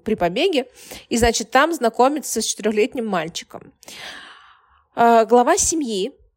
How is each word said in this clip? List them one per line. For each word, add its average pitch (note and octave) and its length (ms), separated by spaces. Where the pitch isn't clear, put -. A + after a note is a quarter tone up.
при A3 100
побеге, B3+ 520
и, - 80
значит, A#3 340
там D4+ 220
знакомится B3 680
с - 20
четырехлетним A3 600
мальчиком. - 680
Э, A#3 280
глава A#3+ 320
семьи B3 560